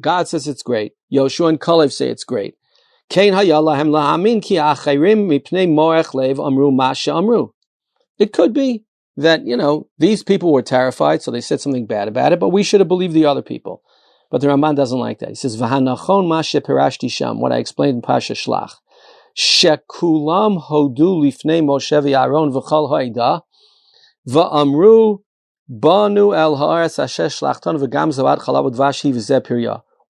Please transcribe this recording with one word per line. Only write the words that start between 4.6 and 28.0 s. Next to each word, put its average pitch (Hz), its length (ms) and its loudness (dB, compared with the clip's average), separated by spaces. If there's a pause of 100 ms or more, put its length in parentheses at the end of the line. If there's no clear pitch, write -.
mipnei 175 400 0
moech 160 480 2
lev 135 240 -2
amru 143 320 2
ma 131 220 0
she'amru." 160 580 -2 (680)
It - 160 -2
could 254 200 2
be 254 320 -2 (340)
that, 160 280 0
you 120 100 -2
know, 147 300 -2 (100)
these 196 240 2
people 175 320 0
were 127 80 4
terrified, 131 640 0
so - 80 -8
they 120 100 -6
said 143 180 -4
something 127 280 -4
bad 104 200 -4
about 127 240 0
it, 170 80 2
but 190 100 0
we 190 120 2
should 202 180 2
have 190 80 4
believed 180 280 -2
the 160 100 4
other 139 160 0
people. - 400 -14 (480)
But 131 120 -2
the 143 60 0
Ramban 143 280 2
doesn't 127 240 -2
like 117 200 -8
that. - 100 -10
He - 60 -14
says, 113 220 -6
"V'hanachon 135 720 0
ma 160 140 0
she'pirashti 139 680 -2
sham," 117 300 -6
what 127 120 -2
I 123 60 -2
explained 139 380 -2
in 117 80 -6
Pasha 127 300 -2
Shlach. - 400 -6 (600)
"Shekulam 165 1300 0
hodu 151 560 0
lifnei 156 400 0
Moshe 139 360 0
v'Aaron 139 540 0
v'chol 147 360 -2
ha'ida, 131 520 -2 (880)
v'amru 175 960 4 (440)
banu 202 680 2
el 156 220 2
ha'aretz 160 420 -2
asher 143 260 -4
shlachton 143 540 -4
v'gam 143 300 -2